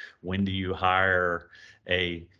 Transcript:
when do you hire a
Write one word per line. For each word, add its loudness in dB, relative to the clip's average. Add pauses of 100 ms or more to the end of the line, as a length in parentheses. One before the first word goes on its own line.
(220)
when -2
do 0
you -2
hire 2 (400)
a -2 (140)